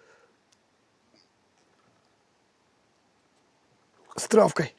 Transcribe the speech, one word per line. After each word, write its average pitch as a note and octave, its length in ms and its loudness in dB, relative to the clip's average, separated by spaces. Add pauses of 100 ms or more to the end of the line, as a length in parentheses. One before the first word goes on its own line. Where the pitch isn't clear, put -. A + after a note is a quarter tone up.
(4000)
З - 120 -8
травкою. F3+ 520 2